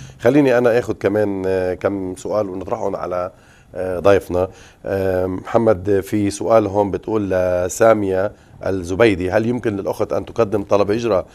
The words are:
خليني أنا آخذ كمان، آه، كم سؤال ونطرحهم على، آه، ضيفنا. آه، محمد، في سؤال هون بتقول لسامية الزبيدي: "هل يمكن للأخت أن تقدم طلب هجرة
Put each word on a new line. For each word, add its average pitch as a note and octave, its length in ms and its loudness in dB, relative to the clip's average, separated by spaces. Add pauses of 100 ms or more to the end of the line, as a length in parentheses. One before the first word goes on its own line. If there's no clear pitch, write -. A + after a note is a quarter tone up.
(220)
خليني C3 380 4
أنا A#2+ 200 4
آخذ A2 160 -2
كمان، G2+ 520 0
آه، F#2 280 0
كم F#2 420 -4
سؤال G2 320 -4
ونطرحهم F#2+ 480 -6
على، F2+ 340 -4 (440)
آه، F#2 240 -6
ضيفنا. F2+ 500 2 (380)
آه، F#2+ 400 0
محمد، G2 760 0
في G2+ 300 -2
سؤال A2 360 2
هون G2+ 240 0
بتقول G2 400 -4
لسامية F#2 1000 2 (340)
الزبيدي: F#2 640 0
"هل A2 160 0
يمكن A#2 300 -4
للأخت G2 360 -4
أن G2 120 -4
تقدم G2+ 380 -2
طلب G2+ 280 2
هجرة G#2+ 440 0